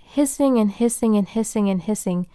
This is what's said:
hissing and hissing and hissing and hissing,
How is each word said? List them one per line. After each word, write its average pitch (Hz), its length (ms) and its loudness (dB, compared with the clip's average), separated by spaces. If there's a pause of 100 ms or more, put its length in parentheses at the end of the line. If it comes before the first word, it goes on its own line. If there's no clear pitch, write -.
hissing 277 560 0
and 214 140 2
hissing 226 440 0
and 202 120 2
hissing 214 420 -2
and 190 140 -2
hissing, 185 520 -4